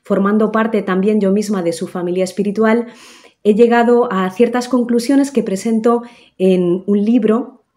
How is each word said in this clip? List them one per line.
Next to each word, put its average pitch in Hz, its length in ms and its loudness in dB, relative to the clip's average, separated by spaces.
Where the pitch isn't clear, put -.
formando 208 480 0
parte 220 300 0
también 196 380 0
yo 190 120 0
misma 202 320 -2
de 165 80 -2
su 175 160 -8
familia 180 340 -4
espiritual, 214 640 -2
he 208 140 2
llegado 240 560 4
a 185 180 -2
ciertas 240 380 -2
conclusiones 247 640 0
que 220 100 -2
presento 226 600 -2
en 185 480 0
un 202 180 0
libro 220 600 0